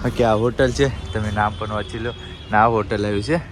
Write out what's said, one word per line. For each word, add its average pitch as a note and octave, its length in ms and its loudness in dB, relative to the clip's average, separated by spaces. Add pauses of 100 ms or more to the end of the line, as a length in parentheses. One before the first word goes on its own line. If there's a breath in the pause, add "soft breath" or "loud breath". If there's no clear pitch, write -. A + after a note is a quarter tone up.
બાકી B2 200 0
આ A2 100 4
હોટલ A#2+ 380 2
છે, C3+ 420 0
તમે G#2+ 180 -4
નામ G#2+ 280 0
પણ G#2+ 100 -6
વાંચી G#2+ 300 -6
લો. A2+ 140 -6 (380 loud breath)
ને G#2+ 60 4
આ A2 100 8
હોટલ G#2 380 2
આવ્યું G#2 180 0
છે D#3 160 0 (120)